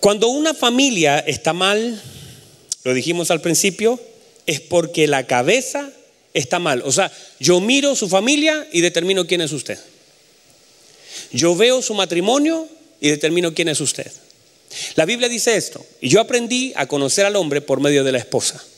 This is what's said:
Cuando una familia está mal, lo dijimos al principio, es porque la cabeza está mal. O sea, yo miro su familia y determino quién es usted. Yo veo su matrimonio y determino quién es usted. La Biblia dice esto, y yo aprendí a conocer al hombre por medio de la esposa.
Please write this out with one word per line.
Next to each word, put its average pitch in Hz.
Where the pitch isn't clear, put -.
Cuando 208
una 302
familia 240
está 156
mal, 208
lo 127
dijimos 156
al 170
principio, 196
es 143
porque 165
la 135
cabeza 175
está 175
mal. 147
O 139
sea, 175
yo 180
miro 269
su 202
familia 294
y 170
determino 175
quién 175
es 156
usted. 123
Yo 170
veo 240
su 226
matrimonio 226
y 147
determino 160
quién 165
es 147
usted. -
La 160
Biblia 240
dice 233
esto, -
y 127
yo 170
aprendí 240
a 139
conocer 143
al 208
hombre 147
por 139
medio 143
de 131
la 127
esposa. -